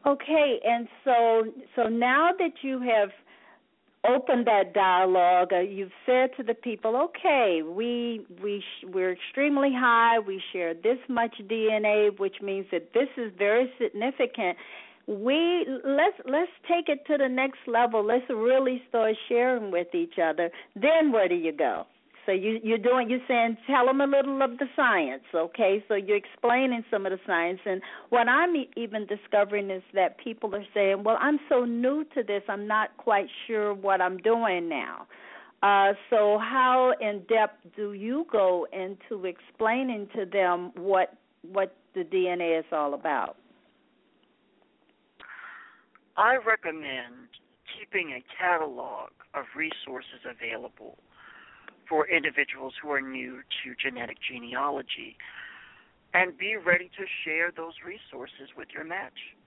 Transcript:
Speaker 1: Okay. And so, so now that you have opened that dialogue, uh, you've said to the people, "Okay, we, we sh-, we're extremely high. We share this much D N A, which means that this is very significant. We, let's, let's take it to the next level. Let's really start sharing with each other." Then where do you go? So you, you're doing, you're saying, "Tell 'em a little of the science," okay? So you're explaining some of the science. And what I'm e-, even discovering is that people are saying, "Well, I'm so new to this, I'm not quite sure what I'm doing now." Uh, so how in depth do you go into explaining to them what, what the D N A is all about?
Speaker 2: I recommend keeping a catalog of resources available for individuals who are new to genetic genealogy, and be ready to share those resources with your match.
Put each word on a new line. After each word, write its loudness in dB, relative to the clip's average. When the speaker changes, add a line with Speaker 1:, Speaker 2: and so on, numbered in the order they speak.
Speaker 1:
Okay. 2
And 0
so, 4
so 2
now 2
that 0
you -4
have 2
opened 2
that 4
dialogue, 4
uh, 2
you've -4
said 4
to -10
the -2
people, -4
"Okay, 2
we, -4
we -4
sh-, -16
we're -2
extremely 0
high. 4
We -6
share -4
this 0
much -2
D 0
N 0
A, 4
which -4
means -6
that -6
this 2
is -6
very 2
significant. -2
We, 0
let's, 2
let's -2
take 0
it -4
to 0
the 2
next -2
level. 2
Let's 0
really 2
start 2
sharing 0
with -2
each -2
other." 0
Then 4
where 4
do 2
you -2
go? -2
So -2
you, -2
you're 2
doing, 2
you're 0
saying, 0
"Tell 4
'em 2
a 2
little 2
of 0
the -2
science," 0
okay? 0
So 0
you're 0
explaining 0
some -2
of -2
the -6
science. -2
And -4
what 4
I'm 4
e-, -2
even -6
discovering 0
is -6
that 2
people -8
are -8
saying, 2
"Well, 2
I'm 2
so 4
new 0
to -2
this, -4
I'm -6
not 0
quite 0
sure -2
what 0
I'm 0
doing 0
now." -8
Uh, 6
so 4
how 4
in -4
depth 2
do -6
you -4
go 2
into -10
explaining -4
to -4
them 0
what, 0
what -2
the -4
D 0
N -4
A 0
is -8
all -2
about? -4
Speaker 2:
I 4
recommend -6
keeping -8
a -12
catalog -4
of -6
resources -10
available -12
for 0
individuals -2
who -8
are 0
new -12
to -14
genetic -8
genealogy, -8
and 0
be -6
ready 0
to -10
share -4
those -12
resources -18
with -18
your -12
match. -14